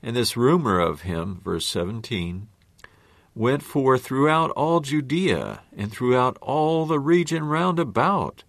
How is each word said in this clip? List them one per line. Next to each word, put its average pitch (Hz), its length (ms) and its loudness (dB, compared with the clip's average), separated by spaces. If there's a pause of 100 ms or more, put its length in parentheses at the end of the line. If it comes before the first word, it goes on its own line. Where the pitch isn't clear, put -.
And 117 160 -4
this 117 180 0
rumor 123 460 4
of 80 220 0
him, 90 420 -6
verse 87 200 -4
seventeen, 95 840 -6 (840)
went 131 300 0
forth 131 400 2
throughout 156 480 2
all 160 300 0
Judea 135 800 -2 (120)
and 104 200 -6
throughout 123 480 2
all 156 440 0
the 156 140 0
region 160 460 2
round 165 340 0
about. 135 680 -2